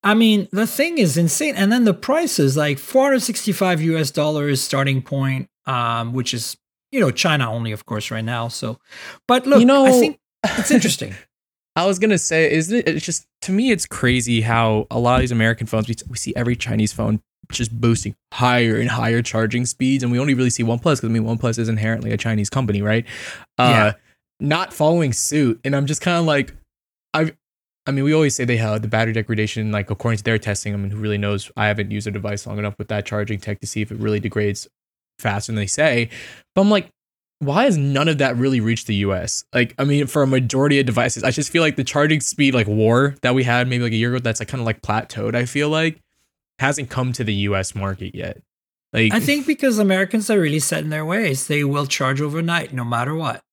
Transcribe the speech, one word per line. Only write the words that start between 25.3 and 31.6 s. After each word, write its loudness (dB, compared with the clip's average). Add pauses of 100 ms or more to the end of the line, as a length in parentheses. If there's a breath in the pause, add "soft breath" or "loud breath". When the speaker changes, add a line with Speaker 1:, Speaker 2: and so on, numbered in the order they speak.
Speaker 2:
and 0
I'm 0
just -4
kinda 0
like, 0 (580)
I've, 0 (520)
I -4
mean, 0
we 4
always 4
say -2
they 2
have 0
the -4
battery 0
degradation, -2
like, -2
according -2
to -12
their 0
testing, -4
I -4
mean, -4
who -6
really -2
knows? -4
I 2